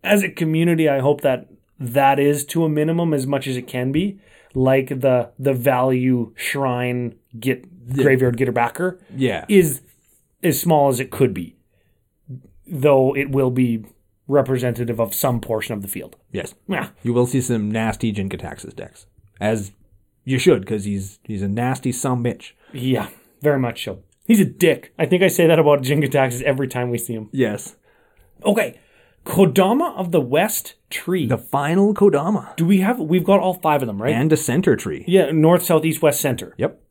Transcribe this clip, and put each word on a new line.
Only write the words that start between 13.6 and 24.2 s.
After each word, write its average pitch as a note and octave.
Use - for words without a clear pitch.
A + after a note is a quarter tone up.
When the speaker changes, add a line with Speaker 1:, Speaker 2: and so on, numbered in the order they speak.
Speaker 1:
representative B2
of A2+
some B2
portion A2
of G2+
the G2
field. -
Speaker 2:
Yes. -
Speaker 1:
Yeah. F3
Speaker 2:
You A#2+
will B2
see C3
some A2
nasty A2+
Jin-Gitaxias -
decks. -
As G#2
you C3
should, B2
'cause G#2
he's, G2
he's G#2
a G2+
nasty B2
sumbitch. B2
Speaker 1:
Yeah, B2
very C#3+
much A#2+
so. -